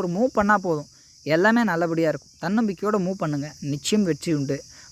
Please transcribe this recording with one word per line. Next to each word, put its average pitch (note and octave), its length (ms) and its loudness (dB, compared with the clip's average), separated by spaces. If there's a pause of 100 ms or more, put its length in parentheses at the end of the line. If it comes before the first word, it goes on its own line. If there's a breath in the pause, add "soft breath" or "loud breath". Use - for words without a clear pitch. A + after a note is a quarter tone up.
ஒரு F#3 80 -2
மூவ் G#3 300 0
பண்ணா G#3 200 4
போதும், E3 300 -2 (380 soft breath)
எல்லாமே G3+ 360 4
நல்லபடியா E3 460 0
இருக்கும்." - 260 -6 (100)
தன்னம்பிக்கையோட G#3 600 0
மூவ் F#3+ 180 -4
பண்ணுங்க, D3 360 -6
நிச்சயம் D3+ 440 0
வெற்றி D#3+ 300 -2
உண்டு. C#3 240 -4 (340 loud breath)